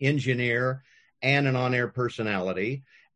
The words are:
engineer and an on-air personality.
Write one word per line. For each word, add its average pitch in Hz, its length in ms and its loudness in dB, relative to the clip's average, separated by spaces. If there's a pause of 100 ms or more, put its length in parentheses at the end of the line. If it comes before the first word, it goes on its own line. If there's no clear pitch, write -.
engineer 131 840 0 (400)
and 139 240 2
an 131 80 2
on-air 127 340 0
personality. 107 960 -2 (340)